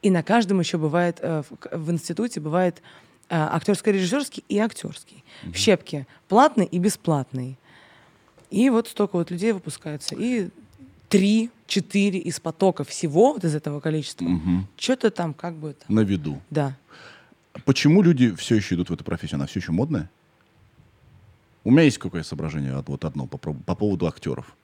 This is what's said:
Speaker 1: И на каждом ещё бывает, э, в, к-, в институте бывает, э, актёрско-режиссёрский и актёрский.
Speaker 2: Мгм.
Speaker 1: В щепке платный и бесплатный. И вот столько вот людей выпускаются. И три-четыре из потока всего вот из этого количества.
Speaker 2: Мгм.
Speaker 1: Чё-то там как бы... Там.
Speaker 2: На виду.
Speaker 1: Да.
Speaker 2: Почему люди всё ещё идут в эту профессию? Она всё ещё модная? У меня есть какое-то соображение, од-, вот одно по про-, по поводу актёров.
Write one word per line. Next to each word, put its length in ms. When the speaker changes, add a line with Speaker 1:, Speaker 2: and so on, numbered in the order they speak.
Speaker 1:
И 80
на 120
каждом 360
ещё 180
бывает, 440
э, 280
в, 80
к-, 200
в 140
институте 480
бывает, 420
э, 60
актёрско-режиссёрский 1120
и 100
актёрский. 640
Speaker 2:
Мгм. 100
Speaker 1:
В 40
щепке 480
платный 380
и 140
бесплатный. 800
И 180
вот 180
столько 300
вот 140
людей 220
выпускаются. 600
И 340
три-четыре 1120
из 200
потока 440
всего 500
вот 100
из 120
этого 240
количества. 460
Speaker 2:
Мгм. 420
Speaker 1:
Чё-то 320
там 240
как 220
бы... 180
Там. 220
Speaker 2:
На 60
виду. 380
Speaker 1:
Да. 240
Speaker 2:
Почему 380
люди 320
всё 200
ещё 200
идут 140
в 40
эту 100
профессию? 340
Она 100
всё 120
ещё 140
модная? 360
У 60
меня 120
есть 140
какое-то 300
соображение, 500
од-, 120
вот 140
одно 240
по 100
про-, 160
по 100
поводу 320
актёров. 560